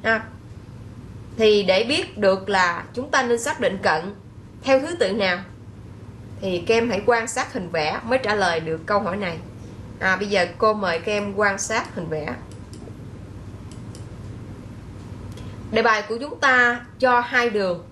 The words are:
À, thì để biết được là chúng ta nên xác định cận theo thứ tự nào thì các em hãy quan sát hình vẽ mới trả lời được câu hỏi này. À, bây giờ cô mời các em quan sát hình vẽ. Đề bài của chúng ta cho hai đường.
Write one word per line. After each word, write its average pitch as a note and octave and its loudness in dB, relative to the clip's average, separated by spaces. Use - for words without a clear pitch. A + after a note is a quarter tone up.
À, A3 2
thì G#3+ 8
để F#3 6
biết D4+ -2
được G3 4
là F3+ 4
chúng B3+ -6
ta C4+ 4
nên A#3+ 2
xác C#4 -2
định G3 2
cận F3 2
theo C4+ 6
thứ D#4+ -4
tự G3+ 4
nào F#3+ 2
thì F3+ -2
các A3+ 6
em A#3 4
hãy G3 0
quan A#3 4
sát - -4
hình F#3 -4
vẽ D#3+ 0
mới B3 2
trả G#3+ 0
lời F3 2
được D#3+ -4
câu G#3 4
hỏi F#3 -2
này. F3 -4
À, F#3+ 4
bây G3+ -2
giờ G3 4
cô A3 6
mời F#3 0
các E3+ -2
em G3+ 0
quan G3 2
sát A#3+ -2
hình E3+ -6
vẽ. D3+ -4
Đề A3 4
bài G#3+ 4
của A3 -4
chúng C#4+ -8
ta B3 4
cho B3 6
hai A#3+ 2
đường. F#3+ 0